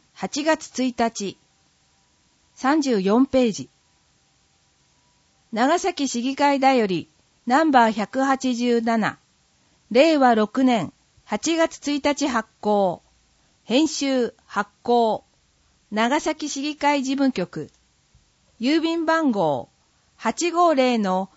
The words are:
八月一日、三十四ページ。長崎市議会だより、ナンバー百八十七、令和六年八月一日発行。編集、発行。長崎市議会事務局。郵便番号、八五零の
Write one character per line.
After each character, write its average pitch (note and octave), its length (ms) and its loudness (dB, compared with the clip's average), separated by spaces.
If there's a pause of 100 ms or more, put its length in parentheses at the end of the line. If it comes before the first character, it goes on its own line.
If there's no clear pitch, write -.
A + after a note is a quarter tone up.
(140)
八 C4 300 -8
月 D#4 260 -2 (140)
一 B3+ 140 -4
日、 A3+ 400 -4 (1160)
三 D4 280 -2
十 B3 200 0
四 G#3+ 240 2
ペ B3+ 220 0
ー G#3+ 40 0
ジ。 C#3 180 -12 (1800)
長 C4 260 2
崎 E4+ 300 -2
市 A#3+ 140 -4
議 C4+ 140 -4
会 C#4+ 240 2
だ C4+ 140 4
よ A3+ 140 2
り、 F3+ 220 -4 (360)
ナ C4+ 180 2
ン D#4+ 80 2
バ A#3 180 6
ー - 20 -2
百 A3 320 -4
八 C4 320 0
十 A#3 260 0
七、 A3+ 380 -2 (720)
令 D4+ 260 6
和 B3 180 4
六 A3 280 0
年 A#3 300 0 (320)
八 D4+ 320 -4
月 E4 220 0
一 C#4+ 200 -4
日 C#4+ 280 -2
発 A#3+ 220 -4 (120)
行。 G3+ 400 0 (640)
編 C#4+ 240 2
集、 C4 480 -2 (100)
発 - 240 -6 (140)
行。 A#3 420 0 (680)
長 A#3 280 0
崎 D#4 300 -6
市 C#4 120 -8
議 D4 160 -6
会 C#4+ 260 0
事 C4 100 -4
務 C4+ 180 0
局。 - 400 -8 (880)
郵 D4 200 0
便 E4 260 -2
番 D#4+ 260 0
号、 D#3 380 -2 (460)
八 D4+ 360 -4
五 E4+ 220 2
零 B3+ 240 2
の F#3+ 380 -2